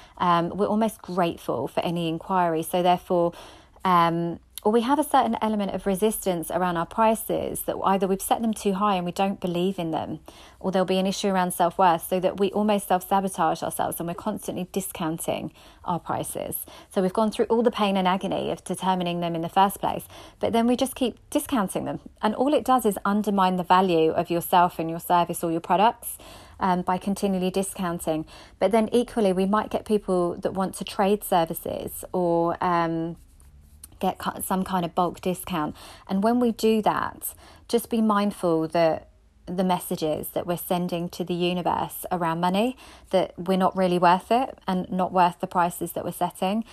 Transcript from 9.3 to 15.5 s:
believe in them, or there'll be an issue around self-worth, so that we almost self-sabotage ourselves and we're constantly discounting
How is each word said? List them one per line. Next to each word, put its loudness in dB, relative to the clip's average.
believe -2
in -4
them, -6
or -4
there'll 2
be 0
an 0
issue -2
around 2
self-worth, 2
so 2
that 0
we 2
almost 0
self-sabotage 0
ourselves -4
and -4
we're -6
constantly -6
discounting -4